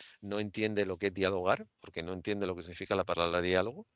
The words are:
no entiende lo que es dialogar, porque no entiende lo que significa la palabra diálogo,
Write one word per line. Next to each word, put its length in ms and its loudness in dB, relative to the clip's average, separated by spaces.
no 200 -4
entiende 460 0
lo 120 -4
que 100 0
es 60 -4
dialogar, 520 2
porque 220 -8
no 100 -6
entiende 340 -2
lo 80 -2
que 80 -10
significa 320 -6
la 100 4
palabra 360 2
diálogo, 560 2